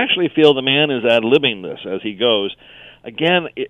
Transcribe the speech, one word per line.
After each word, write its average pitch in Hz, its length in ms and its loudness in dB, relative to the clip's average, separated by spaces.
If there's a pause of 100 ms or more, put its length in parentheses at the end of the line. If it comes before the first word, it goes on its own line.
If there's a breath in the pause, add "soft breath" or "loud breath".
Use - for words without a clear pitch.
actually 180 340 -2
feel 151 180 6
the 131 80 -6
man 139 300 2
is 120 140 -2
ad-libbing 117 560 2
this 82 240 -10
as 98 160 -6
he 107 140 -8
goes. 101 380 0 (500 loud breath)
Again, 160 520 -2
it, 131 140 -8